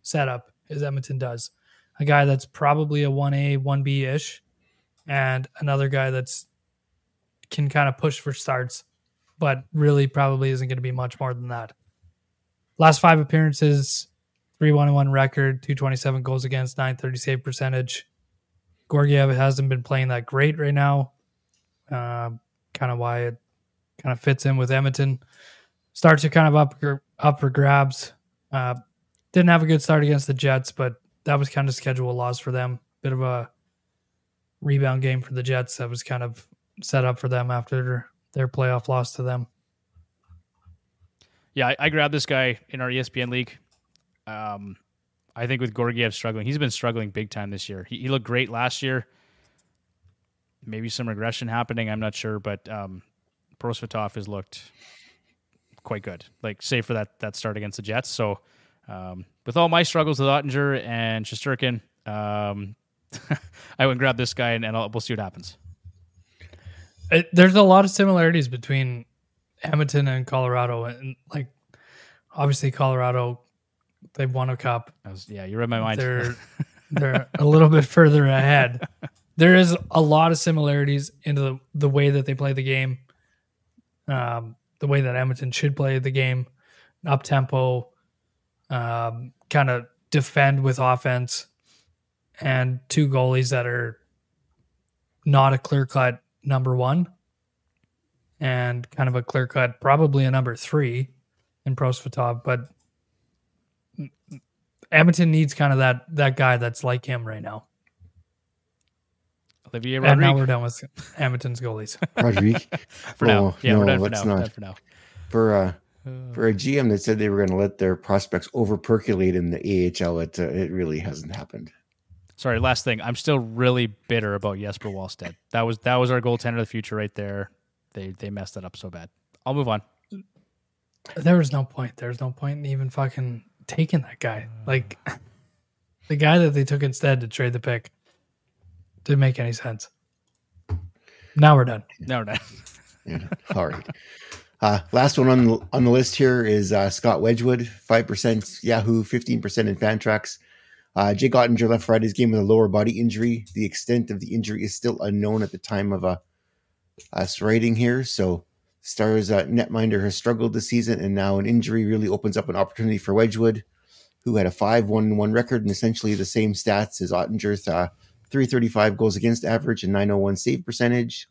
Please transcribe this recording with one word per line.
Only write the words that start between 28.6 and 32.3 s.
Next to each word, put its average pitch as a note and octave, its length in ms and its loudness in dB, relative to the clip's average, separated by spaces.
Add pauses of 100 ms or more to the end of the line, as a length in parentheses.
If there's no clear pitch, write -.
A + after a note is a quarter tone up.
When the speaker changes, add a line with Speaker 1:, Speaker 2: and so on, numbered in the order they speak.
Speaker 1:
didn't F3+ 160 6
have E3+ 160 6
a - 20 0
good D#3 160 2
start D3+ 220 4
against C#3+ 240 2
the C#3 60 -2
Jets, C3 360 0
but B2 320 -6 (220)
that C#3+ 140 0
was C#3 100 0
kind C#3 200 -2
of C3 60 -4
schedule B2+ 400 -4
loss B2 240 -4